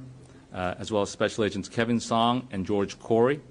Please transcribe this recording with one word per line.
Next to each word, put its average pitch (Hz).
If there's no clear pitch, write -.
uh, 92
as 98
well 104
as 98
Special 107
Agents 98
Kevin 117
Song 120
and 95
George 101
Corey. 123